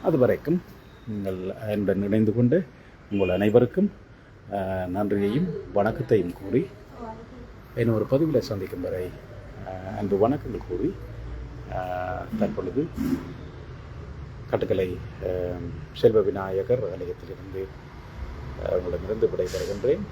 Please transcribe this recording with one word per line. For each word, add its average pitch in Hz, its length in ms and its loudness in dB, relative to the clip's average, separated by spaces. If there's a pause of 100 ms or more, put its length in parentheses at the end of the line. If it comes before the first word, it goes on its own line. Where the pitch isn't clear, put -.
அதுவரைக்கும் 143 560 4 (440)
நீங்கள் 95 480 -4 (140)
என்னுடன் 101 340 2
இணைந்து 104 320 4
கொண்டு 123 320 6 (440)
உங்கள் 98 180 4
அனைவருக்கும், 113 640 6 (580)
அஹ், 95 360 -2
நன்றியையும் 101 640 2 (260)
வணக்கத்தையும் 101 580 2
கூறி 113 340 0 (1080)
இன்னொரு 113 280 2
பதிவில் 139 360 4
சந்திக்கும் 98 400 -6
வரை, 90 300 -4 (560)
அஹ், 92 300 -8
அன்பு 101 320 4
வணக்கங்கள் 127 400 -2
கூறி, 101 260 -2 (760)
அஹ், 92 540 -4 (140)
தற்பொழுது 98 480 0 (1600)
கட்டுக்கலை, 92 480 0 (240)
அஹ், 90 460 -4 (240)
செல்வ 110 280 8
விநாயகர் 98 640 0
ஆலயத்திலிருந்து, 92 840 -8 (960)
அஹ், - 120 0
உங்களிடமிருந்து 92 520 0
விடைபெறுகின்றேன். 95 840 0